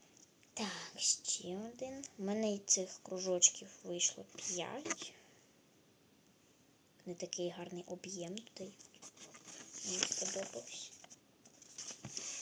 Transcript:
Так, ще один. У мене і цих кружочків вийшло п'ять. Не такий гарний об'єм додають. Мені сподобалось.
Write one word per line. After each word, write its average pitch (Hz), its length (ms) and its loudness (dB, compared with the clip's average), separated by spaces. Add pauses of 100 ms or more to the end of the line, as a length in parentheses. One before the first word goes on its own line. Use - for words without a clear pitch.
(540)
Так, 220 140 0 (300)
ще - 600 2
один. 262 480 -6 (140)
У 196 40 -2
мене 208 300 4
і 202 120 2
цих - 380 6
кружочків 185 640 6 (160)
вийшло 180 420 2 (100)
п'ять. 220 760 -2 (1900)
Не 180 100 -4
такий 180 340 -2
гарний 175 380 -6
об'єм 180 480 -6
додають. 202 500 -10 (1000)
Мені 190 120 0
сподобалось. - 920 -2 (1500)